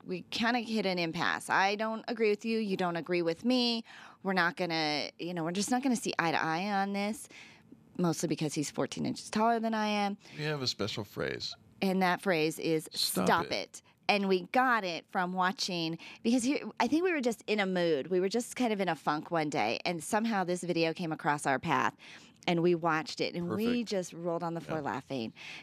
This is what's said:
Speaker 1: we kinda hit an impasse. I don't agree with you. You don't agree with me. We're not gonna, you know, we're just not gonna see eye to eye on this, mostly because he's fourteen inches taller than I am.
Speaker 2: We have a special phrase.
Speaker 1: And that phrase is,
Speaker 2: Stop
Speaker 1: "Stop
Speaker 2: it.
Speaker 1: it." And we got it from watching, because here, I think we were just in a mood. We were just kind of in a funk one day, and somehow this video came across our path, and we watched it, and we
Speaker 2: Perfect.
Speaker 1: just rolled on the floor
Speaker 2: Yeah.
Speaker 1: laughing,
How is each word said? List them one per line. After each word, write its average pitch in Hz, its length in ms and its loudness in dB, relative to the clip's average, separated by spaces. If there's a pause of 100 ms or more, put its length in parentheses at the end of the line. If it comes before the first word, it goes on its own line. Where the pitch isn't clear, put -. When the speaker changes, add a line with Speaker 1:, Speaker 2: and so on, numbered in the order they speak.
Speaker 1:
we 180 180 -6 (100)
kinda 240 260 0
hit 220 280 -2
an 180 120 0
impasse. 156 500 0
I 196 280 4
don't 220 320 -4
agree 220 220 2
with 208 140 0
you. 226 140 0
You 196 180 0
don't 175 200 0
agree 175 260 0
with 165 220 0
me. 240 400 2 (400)
We're 190 80 0
not 175 240 2
gonna, 156 540 0 (100)
you 170 120 -6
know, 170 120 -2
we're 170 80 -2
just 190 180 0
not 247 140 0
gonna 262 100 4
see - 240 -2
eye 165 140 4
to - 100 2
eye 170 300 0
on 196 220 0
this, 208 340 -4 (680)
mostly 170 320 2
because 151 260 -2
he's 147 180 -2
fourteen - 340 -2
inches - 240 -6
taller 226 300 2
than 226 120 -2
I 214 140 0
am. 202 300 0 (200)
Speaker 2:
We 151 100 -6
have 151 160 -2
a 127 40 -2
special 110 380 -4
phrase. 67 500 -6 (260)
Speaker 1:
And 190 220 2
that 180 200 2
phrase 160 360 2
is, 160 340 0
Speaker 2:
Stop - 340 0
Speaker 1:
"Stop 170 200 4
Speaker 2:
it. - 60 -6
Speaker 1:
it." - 300 -6 (240)
And 202 220 4
we 185 140 4 (100)
got 247 320 4
it 170 260 -4
from 180 220 0
watching, 180 640 0 (260)
because 233 200 4
here, 269 160 0 (200)
I 233 100 4
think 320 160 2
we 381 80 4
were 302 100 0
just 226 240 -2
in 214 120 0
a 202 60 4
mood. 170 440 2
We 185 120 2
were 190 80 2
just 233 260 -4
kind 247 160 0
of 208 120 0
in 180 80 -2
a 165 40 2
funk 151 360 -2
one 160 180 2
day, 117 380 0
and 170 180 -2
somehow 214 400 0
this 180 180 -2
video 165 300 2
came 165 180 -4
across 151 360 0
our 135 120 4
path, 131 380 2 (500)
and 170 160 4
we 175 120 6
watched 160 480 0
it, 120 120 -2
and 175 140 -4
we 214 160 -2
Speaker 2:
Perfect. 240 240 0
Speaker 1:
just 185 240 -4
rolled 170 300 -4
on 165 100 -4
the 165 80 -4
floor 160 200 -4
Speaker 2:
Yeah. 139 40 -6
Speaker 1:
laughing, 123 480 -4 (300)